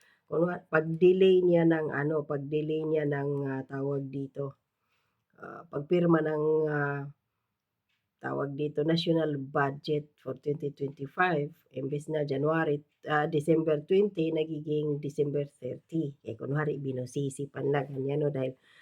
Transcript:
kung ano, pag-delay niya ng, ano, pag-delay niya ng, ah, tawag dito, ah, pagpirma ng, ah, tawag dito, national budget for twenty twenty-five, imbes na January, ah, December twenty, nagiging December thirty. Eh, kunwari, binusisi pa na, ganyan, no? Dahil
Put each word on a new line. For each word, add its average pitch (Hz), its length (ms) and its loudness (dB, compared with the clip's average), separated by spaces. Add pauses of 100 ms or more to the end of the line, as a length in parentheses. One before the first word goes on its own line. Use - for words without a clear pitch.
(260)
kung 170 240 0
ano, 175 160 -8
pag-delay 180 800 6
niya 170 240 8
ng, 156 240 2
ano, 147 320 0
pag-delay 151 640 -2
niya 151 160 2
ng, 143 240 0 (160)
ah, 135 240 -4
tawag 139 400 -4
dito, 139 480 -8 (880)
ah, - 240 -16
pagpirma 165 560 2
ng, 156 220 0 (260)
ah, 143 320 -2 (1200)
tawag 139 320 -4
dito, 147 320 -2
national 160 480 2
budget 143 720 -2 (160)
for 131 160 -8
twenty 147 320 -4
twenty-five, 147 800 -2 (240)
imbes 139 320 -6
na 151 160 -2
January, 147 560 0 (320)
ah, 151 160 2
December 160 560 0
twenty, 190 480 2
nagiging 151 720 -2
December 143 400 -2 (160)
thirty. 139 640 -6
Eh, 113 160 -10
kunwari, 143 400 -2
binusisi 135 720 -6
pa 135 80 -12
na, 139 240 0
ganyan, 139 400 -4
no? 147 80 0
Dahil 131 240 -4 (260)